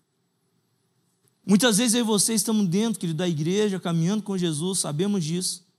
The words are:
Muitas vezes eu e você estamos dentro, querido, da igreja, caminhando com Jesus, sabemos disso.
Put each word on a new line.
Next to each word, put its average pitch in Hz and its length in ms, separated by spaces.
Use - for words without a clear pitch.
Muitas 208 320
vezes 233 160
eu 240 80
e - 20
você 214 300
estamos 214 340
dentro, 208 320
querido, 165 160
da 180 140
igreja, 185 500
caminhando 180 420
com 196 160
Jesus, 175 420
sabemos 175 440
disso. 175 420